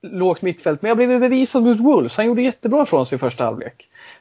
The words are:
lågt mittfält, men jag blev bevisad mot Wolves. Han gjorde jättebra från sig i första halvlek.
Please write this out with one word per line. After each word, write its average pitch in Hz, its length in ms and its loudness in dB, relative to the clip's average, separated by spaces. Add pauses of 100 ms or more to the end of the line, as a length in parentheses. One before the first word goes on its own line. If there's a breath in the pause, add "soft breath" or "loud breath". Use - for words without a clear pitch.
lågt 185 400 -2
mittfält, 170 400 -4
men 214 60 -2
jag 226 80 2
blev 247 240 2
bevisad 254 420 2
mot 226 180 2
Wolves. 233 360 2
Han 214 100 0
gjorde 240 160 0
jättebra 254 440 -2
från 131 200 0
sig 135 100 -6
i - 20 -4
första 123 260 -4
halvlek. - 440 -8 (320 loud breath)